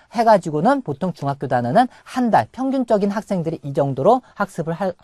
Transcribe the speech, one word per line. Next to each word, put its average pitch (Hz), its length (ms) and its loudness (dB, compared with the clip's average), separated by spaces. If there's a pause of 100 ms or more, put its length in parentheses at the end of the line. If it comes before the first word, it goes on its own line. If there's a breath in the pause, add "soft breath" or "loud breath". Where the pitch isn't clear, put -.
(140)
해가지고는 214 680 2
보통 160 320 -6
중학교 139 340 -6
단어는 131 400 2 (160 loud breath)
한 247 280 -2
달, 127 200 4
평균적인 240 600 0
학생들이 170 520 -4
이 143 100 -10
정도로 143 480 2 (140 soft breath)
학습을 165 380 -6
할, 190 200 -4 (100)